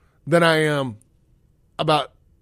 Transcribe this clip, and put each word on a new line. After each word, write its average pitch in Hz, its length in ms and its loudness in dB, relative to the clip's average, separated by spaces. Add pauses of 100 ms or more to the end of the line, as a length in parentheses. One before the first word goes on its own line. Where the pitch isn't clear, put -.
(260)
than 170 160 2
I 160 220 2
am 139 320 -4 (840)
about 151 340 -2 (300)